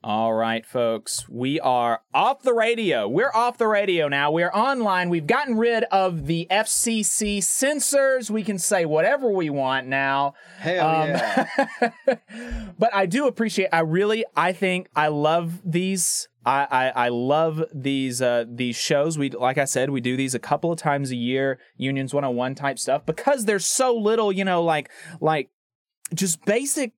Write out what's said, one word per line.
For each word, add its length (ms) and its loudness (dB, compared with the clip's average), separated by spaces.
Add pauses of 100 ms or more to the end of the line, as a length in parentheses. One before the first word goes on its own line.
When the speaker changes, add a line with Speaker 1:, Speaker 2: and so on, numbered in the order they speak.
Speaker 1:
All 280 0
right, 320 0
folks, 640 -2
we 300 -2
are 440 2 (120)
off 280 2
the 120 2
radio. 540 2
We're 260 0
off 240 2
the 80 2
radio 400 2
now. 240 0
We're 240 0
online. 540 0
We've 180 -2
gotten 300 0
rid 340 2
of 380 0
the 240 -2
F 160 2
C 340 0
C 380 -2
censors. 880 0
We 140 -2
can 160 -4
say 240 0
whatever 440 2
we 220 0
want 380 -2
now. 460 0 (240)
Speaker 2:
Hell 300 0
Speaker 1:
Um, 200 2
Speaker 2:
yeah. 380 0 (680)
Speaker 1:
<laughs> 640 -12
but 160 2
I 120 2
do 200 0
appreciate, 460 0
I 80 4
really, 440 2 (120)
I 160 2
think 420 -2
I 140 2
love 560 0
these, 640 -2 (180)
I, 240 2
I, 360 2
I 20 2
love 560 0 (100)
these, 480 -2
uh, 260 0
these 280 -4
shows. 420 0
We, 120 0
like 280 0
I 60 2
said, 260 0
we 100 -2
do 160 -2
these 200 -2
a 20 -2
couple 320 -2
of 80 -2
times 320 -2
a 60 -6
year, 420 -2 (180)
Unions 380 -4
one 100 0
oh 60 -2
one 240 -2
type 240 -4
stuff, 260 -2
because 420 0
there's 200 0
so 300 2
little, 340 2
you 140 0
know, 180 2
like, 280 0 (300)
like, 300 0 (640)
just 300 -4
basic 540 -2